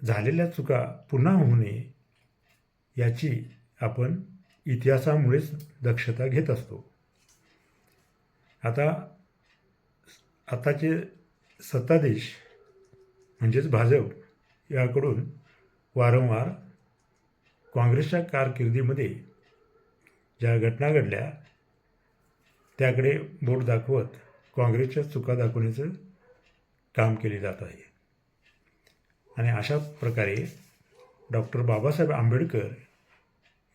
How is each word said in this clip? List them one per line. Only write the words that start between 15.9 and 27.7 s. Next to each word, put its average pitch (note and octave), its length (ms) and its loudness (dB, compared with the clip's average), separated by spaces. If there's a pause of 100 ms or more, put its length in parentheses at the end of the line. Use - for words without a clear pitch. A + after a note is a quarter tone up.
वारंवार B2 540 2 (1200)
काँग्रेसच्या C3+ 500 2
कारकिर्दीमध्ये B2+ 920 -2 (1300)
ज्या A#2 200 2
घटना A#2 300 0
घडल्या, G#2 420 0 (1500)
त्याकडे C3 400 2 (220)
बोट B2+ 220 0
दाखवत A#2+ 420 0 (500)
काँग्रेसच्या B2+ 480 0
चुका B2+ 320 -4
दाखवण्याचं A#2 540 -2 (1080)
काम A2+ 200 2
केले G#2 240 -6
जात F#2+ 220 -6
आहे. - 300 -18 (1500)